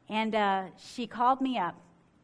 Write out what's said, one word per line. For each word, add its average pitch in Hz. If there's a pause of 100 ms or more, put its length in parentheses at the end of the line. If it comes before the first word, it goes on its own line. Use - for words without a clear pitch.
And, 220
uh, 196 (120)
she -
called 247
me 262
up, 180 (480)